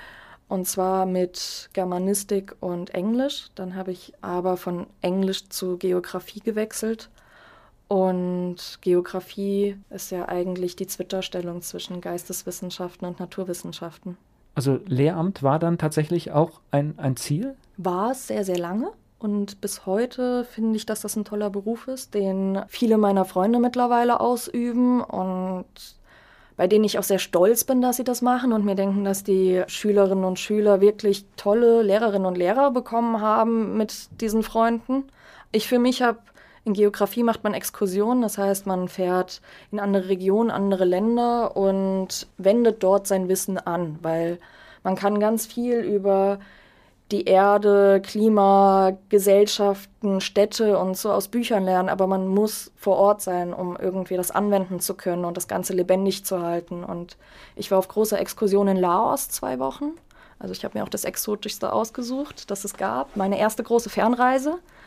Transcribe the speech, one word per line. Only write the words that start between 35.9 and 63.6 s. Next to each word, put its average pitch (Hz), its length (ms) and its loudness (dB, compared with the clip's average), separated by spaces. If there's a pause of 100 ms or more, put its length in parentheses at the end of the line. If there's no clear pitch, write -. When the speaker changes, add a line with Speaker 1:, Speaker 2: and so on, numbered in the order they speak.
Speaker 1:
hab, 233 160 2 (480)
in 214 80 0
Geografie 208 480 2
macht 226 220 0
man 208 100 0
Exkursionen, 208 640 0
das 214 160 -2
heißt, 196 300 -2
man 185 220 -2
fährt 180 520 -2 (320)
in 208 80 -4
andere 196 300 0
Regionen, 196 400 2
andere 190 340 0
Länder 233 720 2
und 190 720 0 (100)
wendet 220 460 2
dort 196 240 4
sein 185 240 0
Wissen 190 260 -2
an, 170 460 -4
weil 170 360 -2 (440)
man 190 140 -2
kann 202 220 0
ganz 220 280 0
viel 240 320 -2
über 196 600 2 (760)
die - 140 -2
Erde, 202 760 6
Klima, 196 920 6 (180)
Gesellschaften, 202 1120 2
Städte 208 560 2
und 190 180 0
so 208 160 -2
aus 196 160 0
Büchern 233 340 0
lernen, 185 280 2
aber 190 160 2
man 190 200 0
muss 202 500 -2
vor 190 200 2
Ort 202 240 6
sein, 175 320 -4
um 180 240 -6
irgendwie 185 400 -4
das 180 140 -4
anwenden 190 500 0
zu - 140 -6
können 175 320 -4
und 175 100 -6
das 180 100 -8
Ganze 185 280 -4
lebendig 190 500 0
zu 185 160 -4
halten. 170 420 -6
Und 175 360 -12 (380)
ich - 140 -10
war 190 80 4
auf 185 100 0
großer 214 300 0
Exkursion 196 500 2
in 190 100 2
Laos 196 500 0
zwei - 300 -6
Wochen. 269 340 -6 (460)
Also 190 140 -10
ich - 120 -10
hab - 100 -10
mir 214 80 -6
auch 196 60 -6
das - 160 -6
Exotischste - 720 -6
ausgesucht, 247 760 -6
das 202 140 -6
es 202 100 -10
gab. 233 420 -6
Meine 196 220 -2
erste 214 240 0